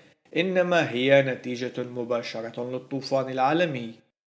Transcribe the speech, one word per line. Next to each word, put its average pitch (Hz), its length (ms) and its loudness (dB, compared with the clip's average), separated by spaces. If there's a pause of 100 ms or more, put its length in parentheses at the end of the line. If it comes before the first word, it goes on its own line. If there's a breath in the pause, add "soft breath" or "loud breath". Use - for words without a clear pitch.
(380 loud breath)
إنما 175 540 2
هي 131 300 6
نتيجة 123 600 -4
مباشرة 120 880 -6
للطوفان 131 580 -4
العالمي، 131 640 0 (420)